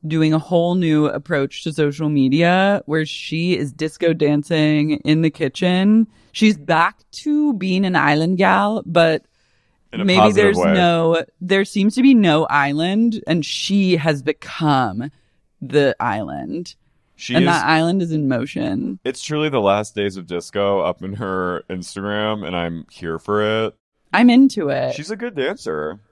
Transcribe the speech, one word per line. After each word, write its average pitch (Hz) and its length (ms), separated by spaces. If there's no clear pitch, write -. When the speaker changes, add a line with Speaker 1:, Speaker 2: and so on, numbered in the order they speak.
Speaker 1:
doing 156 280
a 160 40
whole 175 380
new 156 300
approach 143 580
to 165 80
social 151 380
media 170 760
where 156 180
she 165 520
is 139 140
disco 160 400
dancing 151 920
in 151 160
the 160 80
kitchen. 185 760
She's 214 240
back 165 420
to 294 420
being 190 320
an 185 100
island 156 420
gal, 196 480
but 165 380
Speaker 2:
In - 80
a - 20
Speaker 1:
maybe 185 160
Speaker 2:
positive 208 240
Speaker 1:
there's 202 140
Speaker 2:
way. 90 160
Speaker 1:
no, 165 500
there 190 240
seems 202 320
to 262 60
be 269 120
no 165 340
island, 175 800
and 165 180
she 190 500
has 151 260
become 131 880
the 139 400
island. 98 720
Speaker 2:
She - 200
Speaker 1:
And 170 100
Speaker 2:
is 139 40
Speaker 1:
that 131 160
island 165 360
is 170 100
in 151 160
motion. - 800
Speaker 2:
It's - 180
truly 151 240
the 135 140
last 101 340
days 101 220
of 87 100
disco 98 540
up 87 200
in 95 120
her 92 560
Instagram, 104 760
and 87 120
I'm 85 340
here 82 280
for 107 480
it. - 80
Speaker 1:
I'm 226 180
into 254 400
it. 131 260
Speaker 2:
She's 151 160
a 220 40
good 220 200
dancer. 101 640